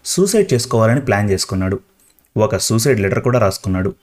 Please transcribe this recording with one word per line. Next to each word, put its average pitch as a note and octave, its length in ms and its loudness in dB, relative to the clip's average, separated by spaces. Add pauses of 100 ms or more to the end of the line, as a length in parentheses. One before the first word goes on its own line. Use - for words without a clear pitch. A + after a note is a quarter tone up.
సూసైడ్ F#3+ 480 0
చేసుకోవాలని A#2 480 2
ప్లాన్ G#2 300 0
చేసుకున్నాడు. F#2+ 500 -2 (560)
ఒక G#2+ 200 0
సూసైడ్ A#2 440 0
లెటర్ G2 220 -2
కూడా B2+ 160 0
రాసుకున్నాడు. F#2+ 640 -2